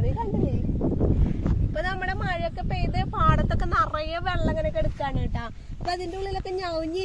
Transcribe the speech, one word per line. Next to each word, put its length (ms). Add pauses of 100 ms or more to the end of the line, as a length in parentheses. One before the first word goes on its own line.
ദേ 140
കണ്ടില്ലേ? 360 (1120)
ഇപ്പൊ 200
നമ്മുടെ 260 (100)
മഴയൊക്കെ 480
പെയ്ത് 280 (160)
പാടത്തൊക്കെ 600
നിറയെ 520
വെള്ളം 260
ഇങ്ങനെ 240
കിടക്കാണ് 460
കേട്ടോ. 220 (320)
അപ്പൊ 180
അതിന്റെ 240
ഉള്ളിലൊക്കെ 320 (100)
ഞൗഞ്ഞി 440